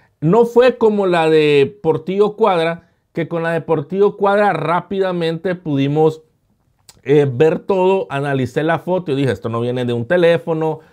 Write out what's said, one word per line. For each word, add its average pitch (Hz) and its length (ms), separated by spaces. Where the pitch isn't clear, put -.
No 214 240
fue 240 320
como 208 280
la 165 220
de 147 540
Portillo 190 520
Cuadra, 170 540
que 170 160
con 170 140
la 165 80
de 165 100
Portillo 185 560
Cuadra 202 380
rápidamente 175 1000
pudimos, 151 680
eh, 143 280
ver 156 280
todo, 190 500
analicé 139 540
la 160 160
foto 175 340
y - 20
dije, 139 160
"Esto 110 200
no 113 100
viene 123 240
de 120 80
un 117 140
teléfono, 165 720